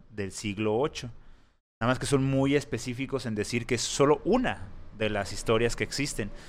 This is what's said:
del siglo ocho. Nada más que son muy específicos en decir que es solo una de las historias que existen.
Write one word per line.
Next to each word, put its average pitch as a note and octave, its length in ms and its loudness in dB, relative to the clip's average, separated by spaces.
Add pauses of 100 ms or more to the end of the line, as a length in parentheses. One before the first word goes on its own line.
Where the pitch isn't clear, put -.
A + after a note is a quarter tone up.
(100)
del G#2 200 -6
siglo G#2+ 480 0
ocho. C3+ 320 -2 (680)
Nada A#2 120 2
más B2 60 0
que - 80 -4
son C3+ 180 4
muy C3+ 300 2
específicos B2+ 720 -4
en A2 80 -4
decir A2+ 320 -2
que - 80 0
es A#2 80 0
solo D3 420 4
una F#3+ 440 0 (280)
de G#2+ 140 2
las G2+ 220 -2
historias A2+ 420 4
que - 80 0
existen. A#2 480 -4 (180)